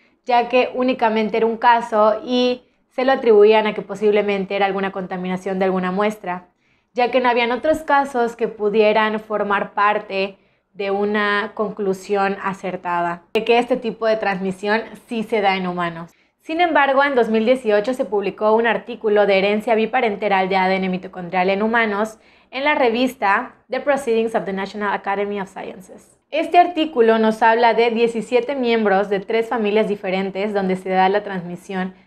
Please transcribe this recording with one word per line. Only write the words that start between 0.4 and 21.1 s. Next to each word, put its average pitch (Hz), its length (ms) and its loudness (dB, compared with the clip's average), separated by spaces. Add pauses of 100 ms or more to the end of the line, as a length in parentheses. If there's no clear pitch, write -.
que 254 260 2
únicamente 226 600 0
era 226 100 2
un 226 100 -2
caso 226 640 2
y 247 380 0 (280)
se - 140 -4
lo 269 100 4
atribuían 214 520 6
a 208 80 -2
que 208 80 -8
posiblemente 202 760 0
era 196 120 2
alguna 190 240 -2
contaminación 185 680 -6
de 190 80 0
alguna 185 260 0
muestra, 185 580 -4 (440)
ya - 160 0
que 247 120 2
no 247 80 2
habían 233 220 2
otros 302 280 0
casos 277 560 0
que 226 120 -4
pudieran 214 720 2
formar 202 540 -4
parte 202 640 -2 (360)
de 196 180 -4
una 208 640 -2
conclusión 196 880 -2
acertada 175 800 -6 (100)
de 214 100 -2
que 233 140 4
este 247 200 0
tipo 226 280 -6
de 220 120 2
transmisión 196 680 -4 (240)
sí 220 160 -6
se 220 180 -2
da 190 140 2
en 190 100 -4
humanos. 170 460 -6 (320)
Sin 320 160 -6
embargo, 285 440 2
en 285 100 0
dos 233 160 2
mil 220 160 2
dieciocho 226 480 2
se 254 100 -4
publicó 202 500 0
un 226 120 4
artículo 208 600 0
de 196 100 4
herencia 214 380 0
biparenteral 208 720 0
de 190 80 0
A 185 100 2
D 190 100 2
N 190 120 -2
mitocondrial 185 600 -2